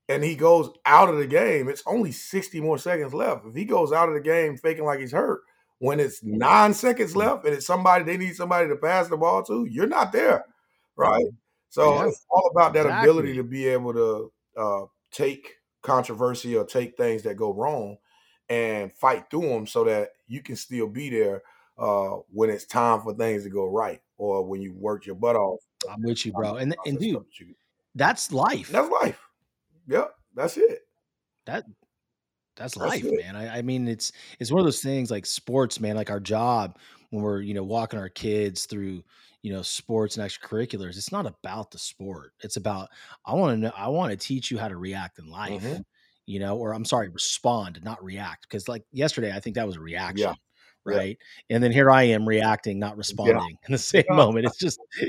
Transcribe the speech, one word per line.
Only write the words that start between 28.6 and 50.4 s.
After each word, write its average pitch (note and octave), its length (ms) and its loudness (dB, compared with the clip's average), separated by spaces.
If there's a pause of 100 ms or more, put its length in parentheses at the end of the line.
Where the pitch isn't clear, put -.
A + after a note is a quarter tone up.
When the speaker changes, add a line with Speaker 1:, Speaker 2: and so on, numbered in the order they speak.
Speaker 1:
That's D4+ 180 2
life. - 300 0 (680)
Yep, D#3+ 280 0 (200)
that's - 220 -4
it. A4+ 240 4 (640)
Speaker 2:
That, C4 200 -8 (880)
that's - 220 -12
Speaker 1:
That's - 80 -10
Speaker 2:
life, - 180 -4
Speaker 1:
it. - 100 -4
Speaker 2:
man. F#3+ 220 -4
I, A#2 240 -10
I - 20 -6
mean, B2+ 260 -2
it's, A2+ 240 -6 (280)
it's A#2 120 -6
one E3+ 100 4
of F3+ 40 4
those D3 160 0
things C3+ 300 -2
like G2+ 140 -6
sports, B2 540 -2
man, G#2+ 160 -2
like G#2+ 160 -4
our G2+ 80 -4
job A2 580 -2 (340)
when G#2+ 120 -4
we're, G#2 180 -2
you G2+ 120 -8
know, G2 100 -6
walking A2 360 -4
our F#2 100 -10
kids G#2 560 -4
through, F#2+ 380 -10 (380)
you G#2 120 -8
know, F#2+ 100 -6
sports A2 540 -4
and G#2 120 -6
extracurriculars. G2 680 -8
It's - 140 -10
not G3 140 -4
about G2+ 460 -12
the - 80 -20
sport. E2+ 640 -14
It's - 160 -8
about, F#2+ 320 -6 (360)
I G#2 100 -6
wanna D#3 220 2
know, A2 180 -2
I G2 140 -8
wanna D3 280 -2
teach C3 340 -6
you B2 80 -6
how A2 100 -6
to F#2 80 -12
react F#2 420 -10
in E2 100 -20
life, G2 340 -10
Speaker 1:
Mm-hmm. D3+ 180 -8 (460)
Speaker 2:
you G2 120 -8
know, G2 180 -4
or A2 160 -4
I'm A2 120 -8
sorry, A2 240 0
respond, F2+ 760 -2
not G#2+ 200 -10
react. F#2+ 460 -12
'Cause, G2 180 -10
like, A#2 240 -10
yesterday, B2+ 440 -2
I G2+ 40 -8
think G#2 160 -8
that A2+ 120 -4
was F2+ 100 -8
a D#2+ 40 -14
reaction, F#2 400 -6
Speaker 1:
Yeah. F#2 120 0 (520)